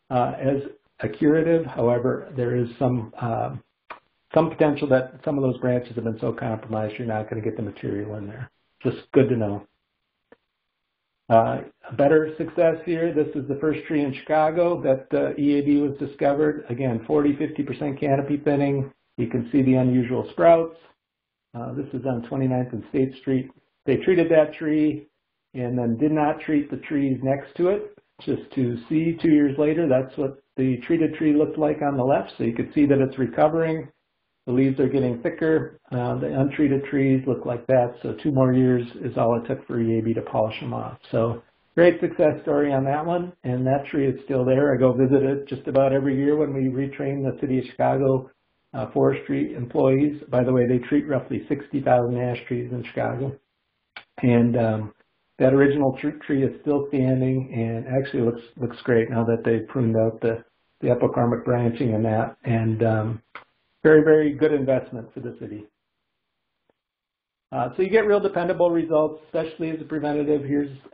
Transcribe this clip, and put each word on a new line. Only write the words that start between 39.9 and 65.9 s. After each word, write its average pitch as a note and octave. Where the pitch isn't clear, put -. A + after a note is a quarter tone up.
A -
B A2+
to A2
polish A2
them B2
off. A2+
So A#2
great E3+
success E3
story D3
on C3+
that D3
one. F3
And B2+
that C#3
tree C#3
is C3
still C3
there. C3
I A#2+
go B2+
visit C3+
it C#3
just -
about C3+
every C#3
year C#3+
when D3
we C3+
retrain C#3
the C3
City B2+
of B2+
Chicago, C3
uh, -
forestry C#3
employees. C3+
By B2+
the B2+
way, B2
they B2
treat D3
roughly B2+
sixty C#3
thousand B2
ash B2
trees A#2+
in A#2+
Chicago. A#2+
And, A#2+
um, A2
that C3+
original C#3
tr-, D3
tree C#3
is A#2+
still C#3+
standing C3
and A2+
actually C3+
looks, A#2
looks A#2+
great A#2
now A#2
that A#2
they've A2+
pruned A2+
out A2+
the, A2+
the -
epicormic A#2+
branching A#2+
and G#2+
that. A2
And, A2+
um, A2
very, D#3
very D#3
good D3+
investment B2+
for -
the A#2+
city. G#2